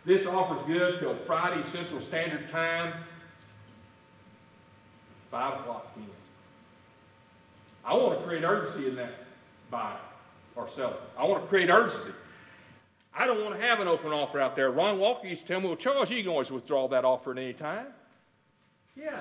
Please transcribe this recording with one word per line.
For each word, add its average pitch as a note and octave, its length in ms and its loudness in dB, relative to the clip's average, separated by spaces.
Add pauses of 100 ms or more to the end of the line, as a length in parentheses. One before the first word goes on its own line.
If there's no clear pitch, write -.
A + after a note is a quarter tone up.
this F#3 220 6
offer's F3 400 0
good F3 320 2
till D3+ 160 -2
Friday E3 480 0
Central E3 380 -8
Standard D#3+ 500 -4
Time, E3 420 0 (2500)
five C3 300 -4
o'clock A#2 340 -10
P A2 80 -16
M. G#2 40 -16 (1800)
I D3+ 120 2
wanna B3+ 240 4
create D#3+ 240 -4
urgency D3 440 0
in B2+ 80 -2
that A#2+ 160 -6 (580)
buyer A2+ 260 -6 (580)
or A#2 140 -10
seller. B2+ 280 -4 (200)
I D3+ 100 2
wanna F#3+ 200 2
create F3+ 240 4
urgency. - 420 4 (1000)
I B3+ 120 0
don't A3 160 2
wanna G3+ 160 -6
have A3+ 220 2
an F#3 80 0
open D#3 240 0
offer D3 280 0
out B2+ 140 2
there. C3+ 160 4
Ron F#3+ 280 4
Walker G#3 280 2
used F3+ 160 -8
to - 60 -12
tell F#3 120 0
me, F#3+ 60 0
"Well, E3 100 -2
Charles, B3+ 340 2
you A#3+ 120 -2
can F#3 80 -2
always C#3 220 0
withdraw C3+ 360 0
that B2+ 160 4
offer C3 280 2
at B2+ 60 -8
any C3 140 -6
time." F#3 340 -8 (1080)
Yeah, D4 260 -10